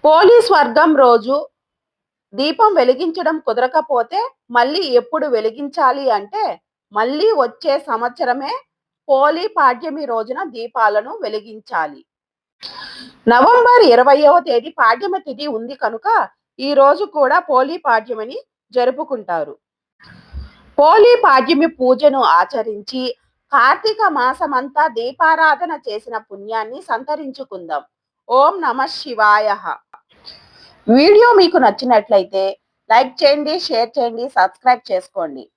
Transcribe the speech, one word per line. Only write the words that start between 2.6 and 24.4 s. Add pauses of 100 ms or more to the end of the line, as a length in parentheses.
వెలిగించడం (100)
కుదరకపోతే (360)
మళ్ళీ (180)
ఎప్పుడు
వెలిగించాలి (120)
అంటే, (540)
మళ్ళీ (140)
వచ్చే (140)
సంవత్సరమే (560)
పోలీ (140)
పాడ్యమి
రోజున (160)
దీపాలను (140)
వెలిగించాలి. (1300)
నవంబర్
ఇరవైవ (140)
తేదీ (100)
పాడ్యమ (100)
తిథి (120)
ఉంది
కనుక (520)
ఈ (100)
రోజు (120)
కూడా (120)
పోలీ
పాడ్యమని (380)
జరుపుకుంటారు. (1300)
పోలీ (120)
పాడ్యమి (120)
పూజను (180)
ఆచరించి (500)
కార్తీక (160)
మాసమంతా (140)